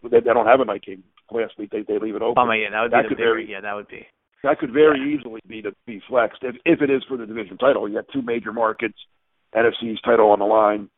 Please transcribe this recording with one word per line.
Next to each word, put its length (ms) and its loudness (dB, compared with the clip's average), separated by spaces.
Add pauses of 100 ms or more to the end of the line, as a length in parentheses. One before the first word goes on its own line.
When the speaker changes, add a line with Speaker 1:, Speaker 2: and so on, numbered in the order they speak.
Speaker 1:
they, 100 6
they 140 2
don't 120 4
have 140 6
a 60 2
night 200 -8
game 180 -16 (280)
last 260 -6
week. 140 -12
They, 100 -6
they 160 -4
leave 180 -6
it 60 -6
open. 160 0
Speaker 2:
Oh 80 4
my, 100 0
yeah, 140 -4
that 140 -4
would 100 -2
Speaker 1:
That 80 4
Speaker 2:
be 20 -2
the 60 -4
Speaker 1:
could 80 -4
Speaker 2:
big, 80 -2
Speaker 1:
very, 260 -2
Speaker 2:
yeah, 100 -12
that 120 -8
would 140 -10
be. 180 -20 (380)
Speaker 1:
that 160 0
could 120 -6
very 280 4
Speaker 2:
Yeah. 180 -4
Speaker 1:
easily 300 -12
be 160 -14
to 80 -8 (160)
be 200 -14
flexed 360 0
if, 100 -6 (120)
if 180 2
it 80 0
is 180 0
for 80 -6
the 80 -10
division 320 -12
title. 320 2
You 60 -8
got 180 -6
two 80 -2
major 320 -6
markets, 400 -2 (640)
N 80 4
F 160 4
C's 240 -6
title 240 6
on 100 6
the 60 0
line. 420 2 (100)